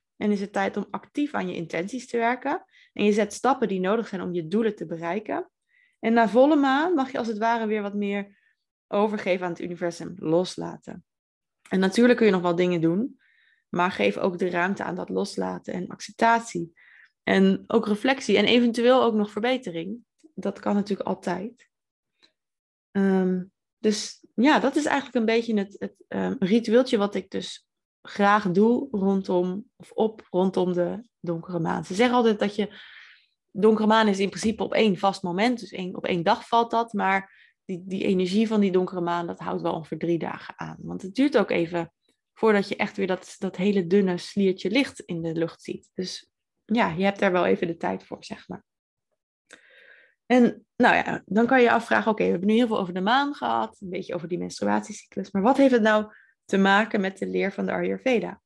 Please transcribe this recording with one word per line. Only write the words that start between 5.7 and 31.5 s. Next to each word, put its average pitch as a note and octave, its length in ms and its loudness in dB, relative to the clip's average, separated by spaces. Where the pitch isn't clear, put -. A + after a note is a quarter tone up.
En A3+ 140 0
na A#3 160 6
volle C4 280 6
maan C#4+ 380 2
mag C4 180 0
je C4+ 60 -4
als A#3+ 80 -2
het A3 120 -4
ware A3+ 280 0
weer G#3+ 160 -2
wat G3+ 120 -6
meer G3+ 440 -4
overgeven G3+ 600 0
aan F3 60 -4
het E3 80 -10
universum, E3+ 560 -8
loslaten. E3+ 880 -4
En F#3+ 100 0
natuurlijk A#3 400 6
kun A3+ 80 6
je G#3 60 6
nog F#3 100 2
wel F3 120 2
dingen F3+ 260 0
doen, E3+ 400 -2
maar F3+ 220 0
geef G3+ 260 0
ook F3+ 220 -2
de F3+ 120 -2
ruimte F#3 340 -2
aan E3+ 100 -8
dat F#3 140 -8
loslaten F#3 640 -6
en F3+ 160 -8
acceptatie. A3+ 840 -2
En F#3+ 440 4
ook A3+ 200 2
reflectie A3 500 0
en G#3 80 4
eventueel A#3+ 580 4
ook A#3 120 2
nog G#3 160 0
verbetering. G#3 680 -4
Dat G3 260 -8
kan G#3 140 0
natuurlijk G3+ 340 -2
altijd. F#3 600 -8
Ehm, F#3 520 2
dus - 460 -4
ja, C4 240 4
dat C4+ 180 0
is D4 80 0
eigenlijk C#4 320 -2
een A#3 80 0
beetje A3+ 340 0
het, G3 200 -6
het, G3 160 -10
ehm, F#3+ 300 -4
ritueeltje A3+ 600 2
wat G3+ 160 -2
ik F#3+ 160 -8
dus - 360 -10
graag G3+ 480 2
doe A#3 400 4
rondom, F#3+ 840 0
of - 140 -20
op, - 400 -2
rondom F#3 420 0
de F3 360 -4
donkere E3+ 380 -6